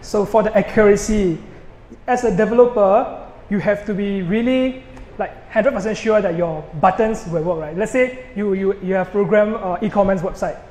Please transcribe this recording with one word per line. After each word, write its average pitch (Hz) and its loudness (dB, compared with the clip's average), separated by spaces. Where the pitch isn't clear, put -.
So 208 -2
for 214 2
the 214 0
accuracy, 202 2
as 247 0
a 208 2
developer, 220 2
you 202 -2
have 208 -2
to 214 -4
be 196 -4
really, 254 0
like, - -10
hundred 220 2
percent 208 -4
sure 214 2
that 180 -2
your 165 -2
buttons 214 2
will 160 -2
work, 165 -2
right? 156 -8
Let's 214 -2
say 254 0
you, 202 -2
you, 190 -2
you 185 -2
have 185 -2
programmed, 208 2
uh, 185 -4
e-commerce 196 0
website 170 -6